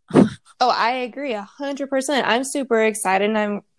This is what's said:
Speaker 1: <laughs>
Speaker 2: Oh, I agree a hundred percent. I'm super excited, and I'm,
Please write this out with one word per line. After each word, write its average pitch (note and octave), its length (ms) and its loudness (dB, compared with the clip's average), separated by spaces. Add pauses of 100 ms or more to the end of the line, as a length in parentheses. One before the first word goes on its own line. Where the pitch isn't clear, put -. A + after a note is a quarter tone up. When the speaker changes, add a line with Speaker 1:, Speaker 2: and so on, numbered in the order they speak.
(120)
Speaker 1:
<laughs> - 160 8 (340)
Speaker 2:
Oh, B3 80 4
I A3 220 2
agree B3+ 420 -6
a G#3 80 -6
hundred C#4 480 -8
percent. C4 380 0
I'm A#3+ 180 2
super A#3+ 380 0
excited, G3+ 440 0
and A3 100 0
I'm, G#3 240 -4 (180)